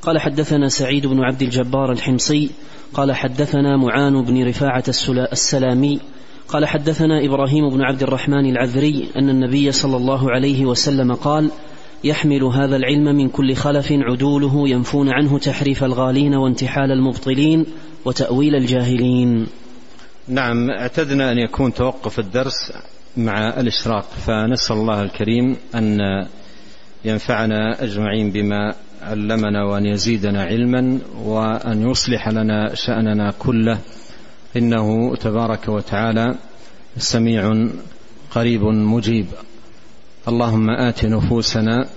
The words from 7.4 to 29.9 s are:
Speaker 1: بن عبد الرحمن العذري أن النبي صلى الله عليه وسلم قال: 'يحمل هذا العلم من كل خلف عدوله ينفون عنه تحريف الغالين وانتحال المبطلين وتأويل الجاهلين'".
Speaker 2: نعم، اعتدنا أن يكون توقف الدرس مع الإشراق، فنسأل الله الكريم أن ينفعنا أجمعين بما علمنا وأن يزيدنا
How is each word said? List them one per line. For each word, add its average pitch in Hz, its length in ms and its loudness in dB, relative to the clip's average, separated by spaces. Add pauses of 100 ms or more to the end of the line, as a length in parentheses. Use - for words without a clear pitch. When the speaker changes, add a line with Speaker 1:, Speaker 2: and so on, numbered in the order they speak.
Speaker 1:
بن 131 120 2
عبد 135 220 0
الرحمن 135 460 2
العذري 131 580 2 (100)
أن 139 120 4
النبي 131 420 4
صلى 131 260 0
الله 131 340 2
عليه 135 340 2
وسلم 127 480 2
قال: 151 380 2 (520)
'يحمل 143 400 2
هذا 135 320 2
العلم 143 400 4
من 139 140 4
كل 135 260 2
خلف 143 360 0
عدوله 139 800 2
ينفون 131 400 2
عنه 139 300 2
تحريف 139 440 0
الغالين 131 500 2
وانتحال 135 580 0
المبطلين 135 760 2 (400)
وتأويل 135 500 2
الجاهلين'". 123 920 2 (800)
Speaker 2:
نعم، 123 420 0
اعتدنا 135 640 0
أن 117 60 2
يكون 120 360 0
توقف 127 460 -4
الدرس 123 540 -4 (440)
مع 107 300 0
الإشراق، 113 580 -2 (200)
فنسأل 113 500 0
الله 107 260 0
الكريم 117 560 0 (180)
أن 107 220 0 (1080)
ينفعنا 110 800 0
أجمعين 104 480 -2
بما 104 420 -2 (280)
علمنا 104 640 -2
وأن 101 220 0
يزيدنا 101 580 0